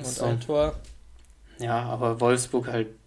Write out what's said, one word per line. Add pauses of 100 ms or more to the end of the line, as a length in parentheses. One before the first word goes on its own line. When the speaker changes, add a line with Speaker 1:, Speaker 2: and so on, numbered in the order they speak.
Speaker 1:
Ach
Speaker 2:
und
Speaker 1:
so.
Speaker 2:
ein
Tor. (840)
Speaker 1:
Ja,
aber
Wolfsburg
halt, (200)